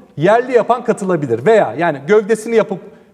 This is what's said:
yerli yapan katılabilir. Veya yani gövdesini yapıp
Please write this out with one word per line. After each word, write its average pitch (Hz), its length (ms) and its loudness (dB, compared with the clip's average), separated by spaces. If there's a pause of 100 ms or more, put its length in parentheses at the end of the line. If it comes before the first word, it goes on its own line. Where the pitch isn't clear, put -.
(160)
yerli 226 360 2
yapan 233 320 0
katılabilir. 151 640 -2
Veya 185 320 2
yani 160 280 -2
gövdesini 220 500 0
yapıp 196 220 0 (360)